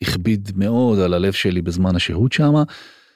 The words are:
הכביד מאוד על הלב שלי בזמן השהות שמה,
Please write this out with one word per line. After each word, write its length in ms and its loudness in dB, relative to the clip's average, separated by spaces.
הכביד 540 -2
מאוד 440 2
על 140 2
הלב 200 0
שלי 280 -2
בזמן 340 0
השהות 380 0
שמה, 300 4